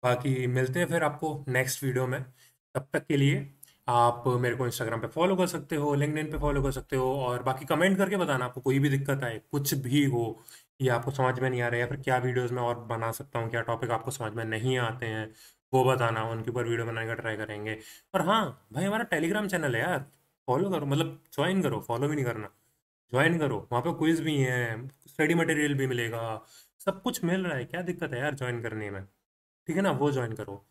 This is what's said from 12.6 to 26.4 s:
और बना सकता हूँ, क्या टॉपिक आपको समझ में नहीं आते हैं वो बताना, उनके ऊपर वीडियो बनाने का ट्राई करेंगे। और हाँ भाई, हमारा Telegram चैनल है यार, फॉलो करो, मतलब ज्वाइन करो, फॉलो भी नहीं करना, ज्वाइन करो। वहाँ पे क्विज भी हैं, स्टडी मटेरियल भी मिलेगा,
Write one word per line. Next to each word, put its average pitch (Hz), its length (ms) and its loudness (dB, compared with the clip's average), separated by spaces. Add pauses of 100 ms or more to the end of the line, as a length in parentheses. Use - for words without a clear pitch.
और 120 240 0
बना 113 260 -2
सकता - 260 -6
हूँ, 117 100 -2
क्या 117 140 -2
टॉपिक 117 280 -2
आपको - 200 -2
समझ 110 220 -6
में 113 120 -6
नहीं 113 340 0
आते 120 280 -2
हैं 110 240 -6 (420)
वो 131 100 6
बताना, 117 420 2
उनके 113 260 -4
ऊपर 120 120 -2
वीडियो 117 220 -2
बनाने 113 220 -4
का 113 80 -4
ट्राई 110 220 -6
करेंगे। 107 400 -6 (360)
और 190 80 2
हाँ 190 520 0
भाई, 160 120 -2
हमारा 214 240 0
Telegram 180 380 0
चैनल 156 280 0
है 113 60 0
यार, 160 180 0 (480)
फॉलो 151 220 2
करो, 156 160 -2
मतलब 143 340 0 (140)
ज्वाइन 180 300 2
करो, 120 180 0
फॉलो 117 260 -2
भी 151 80 0
नहीं 139 100 -2
करना, 110 240 -6 (640)
ज्वाइन 160 260 4
करो। 127 320 0
वहाँ 120 120 2
पे 170 160 0
क्विज 160 220 4
भी 151 180 0
हैं, 123 480 0 (200)
स्टडी 160 280 2
मटेरियल 151 400 2
भी 135 120 2
मिलेगा, 113 540 -2 (380)